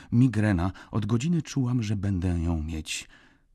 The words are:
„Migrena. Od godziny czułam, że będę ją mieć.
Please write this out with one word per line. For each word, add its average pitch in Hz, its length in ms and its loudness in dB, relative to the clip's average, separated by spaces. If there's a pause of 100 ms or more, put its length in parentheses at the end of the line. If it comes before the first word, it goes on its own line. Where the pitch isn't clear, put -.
(120)
„Migrena. 104 600 4 (200)
Od 107 140 -2
godziny 135 360 0
czułam, 123 420 -2
że 107 120 -2
będę 95 320 0
ją 85 360 0
mieć. 80 460 -8 (460)